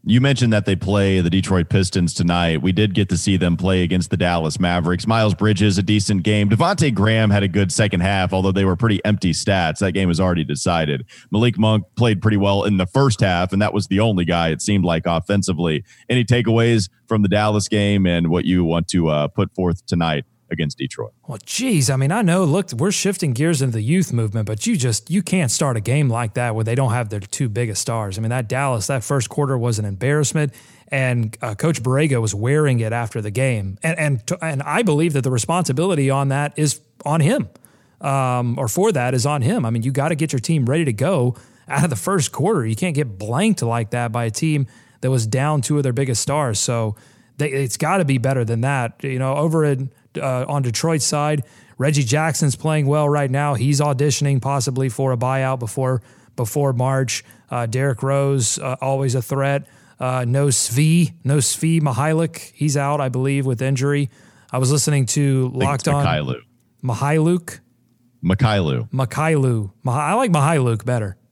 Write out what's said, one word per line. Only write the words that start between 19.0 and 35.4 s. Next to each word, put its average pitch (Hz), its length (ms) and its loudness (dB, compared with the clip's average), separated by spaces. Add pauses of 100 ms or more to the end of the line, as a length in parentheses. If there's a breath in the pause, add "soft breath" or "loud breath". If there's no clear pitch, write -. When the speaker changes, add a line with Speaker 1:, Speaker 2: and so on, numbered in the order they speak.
Speaker 1:
uh, 76 200 0
put - 260 -4
forth 87 320 -2
tonight 82 400 -2 (240)
against 78 280 -4
Detroit? 60 360 -10 (140)
Speaker 2:
Well, 113 180 -10
geez, 208 440 0
I 135 60 2
mean, 135 160 0
I 226 100 0
know, 185 220 2
look, 165 300 0
we're 156 180 0
shifting 185 400 -2
gears 143 300 0
into 123 140 0
the 110 60 -2
youth 156 300 2
movement, 110 360 -2
but 110 200 -4
you 233 80 0
just, 120 340 -2
you 185 140 0
can't 170 260 0
start 135 280 0
a - 20 -2
game 131 300 0
like 113 240 -2
that 120 220 -2
where 110 100 -2
they 117 100 -2
don't 131 160 2
have 117 160 -2
their 104 140 -6
two 120 260 -6
biggest 107 340 -4
stars. 107 360 -4
I 113 40 -6
mean, 113 100 -2
that 120 180 -4
Dallas, 127 380 -2
that 135 140 -2
first 135 280 -2
quarter 139 280 -2
was 113 220 0
an 104 60 -4
embarrassment, 143 680 -2 (380 loud breath)
and, 123 520 -2
uh, 113 140 -6
Coach 127 260 -2
Borrego 131 400 2
was 104 140 -2
wearing 127 460 2
it 110 100 -2
after 117 300 -4
the 107 100 -6
game. 107 500 -2
And, 165 160 -2
and, 139 300 -2
to, 175 160 -4
and 147 200 -4
I 160 180 0
believe 165 320 2
that 135 80 0
the 127 100 -2
responsibility 160 800 0